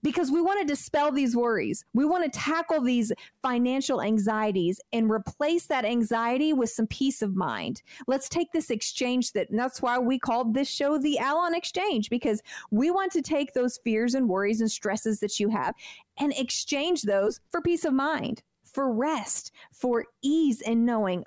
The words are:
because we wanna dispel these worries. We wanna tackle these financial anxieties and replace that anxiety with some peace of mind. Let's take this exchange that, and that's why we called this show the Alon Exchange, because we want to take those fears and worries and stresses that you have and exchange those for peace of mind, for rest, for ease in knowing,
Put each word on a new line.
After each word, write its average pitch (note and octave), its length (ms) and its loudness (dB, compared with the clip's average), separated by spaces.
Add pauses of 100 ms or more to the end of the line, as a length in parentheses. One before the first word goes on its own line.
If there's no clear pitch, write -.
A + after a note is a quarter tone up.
because C#4 280 2
we D#4+ 100 4
wanna F#4+ 240 2
dispel D4 480 0
these C4 240 2
worries. A3 480 0 (100)
We B3+ 100 4
wanna E4 260 2
tackle D#4+ 520 -2
these A#3+ 300 2 (300)
financial B3+ 600 0
anxieties G#3 800 0 (120)
and A3+ 180 2
replace D4 560 -2
that B3+ 200 -2
anxiety A#3+ 680 0
with B3 180 2
some A3 160 0
peace C4+ 360 -2
of G3 120 -2
mind. D3 480 -4 (240)
Let's C4+ 220 -2
take E4 240 -2
this D#4 180 -2
exchange B3 640 -2
that, F#3+ 180 -2
and G#3+ 80 0
that's B3 240 -2
why B3 160 2
we B3+ 200 2
called A#3+ 360 0
this C4+ 140 0
show D4 300 0
the C#4+ 200 0
Alon E4 360 0
Exchange, F4 560 -2
because A#3 320 0 (280)
we B3+ 200 4
want F#4+ 220 0
to D#4+ 100 0
take C#4+ 320 -2
those B3 240 0
fears A#3 360 0
and C4 140 2
worries G3+ 320 2
and A3 100 2
stresses G#3+ 500 -2
that - 180 -4
you G3+ 120 0
have F#3+ 240 -2 (440)
and C#4+ 200 0
exchange C#4+ 640 -2
those G3+ 380 0 (100)
for E4+ 100 -2
peace E4+ 240 0
of D4+ 80 2
mind, C4+ 500 -2 (220)
for C4+ 280 -2
rest, B3 600 -2 (200)
for A#3+ 320 0 (180)
ease C#4+ 380 4
in A#3 240 2
knowing, G#3 420 2